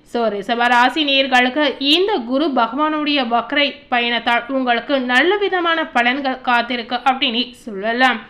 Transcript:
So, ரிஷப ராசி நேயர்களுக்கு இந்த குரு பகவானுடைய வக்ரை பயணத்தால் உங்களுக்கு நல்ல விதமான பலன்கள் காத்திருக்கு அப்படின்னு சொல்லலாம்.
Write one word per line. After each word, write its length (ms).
So, 260
ரிஷப 400
ராசி 360
நேயர்களுக்கு 720
இந்த 400
குரு 380
பகவானுடைய 720
வக்ரை 460
பயணத்தால் 600
உங்களுக்கு 520
நல்ல 360
விதமான 460
பலன்கள் 640
காத்திருக்கு 600
அப்படின்னு 460
சொல்லலாம். 800